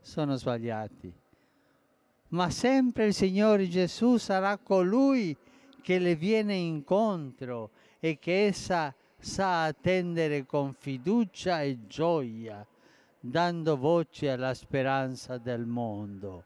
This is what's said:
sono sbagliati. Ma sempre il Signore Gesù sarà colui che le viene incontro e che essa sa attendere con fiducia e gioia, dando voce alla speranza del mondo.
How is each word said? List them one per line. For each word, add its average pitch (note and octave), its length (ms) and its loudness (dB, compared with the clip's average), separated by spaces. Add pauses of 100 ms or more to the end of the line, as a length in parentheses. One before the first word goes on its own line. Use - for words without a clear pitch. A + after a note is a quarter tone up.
sono C#3+ 340 -4
sbagliati. A2+ 760 -6 (1160)
Ma E3+ 200 0
sempre B3+ 560 2
il G#3 80 4
Signore G3 560 4
Gesù F#3 480 2
sarà G3 400 0
colui G3+ 760 2 (480)
che F3+ 180 2
le F3 160 4
viene G#3 400 0
incontro D#3 1160 -2 (300)
e D#3+ 180 -2
che F#3+ 280 2
essa E3+ 460 -2 (240)
sa F3+ 460 -2
attendere E3 840 0
con C#3 280 -2
fiducia E3+ 880 -2
e B2+ 260 -4
gioia, A2+ 800 -2 (540)
dando D#3+ 560 0
voce D3 520 0
alla C3 240 -2
speranza C3 840 -4
del A#2 280 -6
mondo. G2+ 800 -8